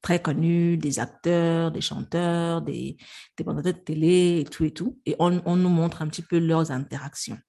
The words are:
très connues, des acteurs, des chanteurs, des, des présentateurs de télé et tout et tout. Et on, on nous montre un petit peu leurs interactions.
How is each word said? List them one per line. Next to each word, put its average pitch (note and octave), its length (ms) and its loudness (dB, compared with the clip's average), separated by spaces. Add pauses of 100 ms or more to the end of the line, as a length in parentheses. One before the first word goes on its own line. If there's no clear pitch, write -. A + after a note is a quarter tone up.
très F3 180 0
connues, E3+ 560 2
des D3 220 -2
acteurs, E3 760 0
des - 80 -6
chanteurs, E3+ 800 -2
des, C#3 380 -6 (400)
des - 60 -8
présentateurs D#3+ 280 -2
de E3+ 120 -10
télé E3+ 560 4
et C#3+ 40 -2
tout - 200 -4
et D3+ 80 0
tout. - 340 -6
Et - 120 -2
on, F3 280 4
on F3 100 2
nous F3+ 140 4
montre E3 320 0
un D3+ 60 -4
petit E3 140 -8
peu F3 160 0
leurs D#3+ 320 2
interactions. C3+ 680 -8 (100)